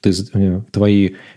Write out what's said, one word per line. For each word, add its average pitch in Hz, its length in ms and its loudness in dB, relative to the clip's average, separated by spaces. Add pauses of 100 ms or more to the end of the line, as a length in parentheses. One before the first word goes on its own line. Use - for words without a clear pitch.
ты 98 100 2
з-, 92 220 -6
э, 95 280 0 (100)
твои, 101 400 2 (260)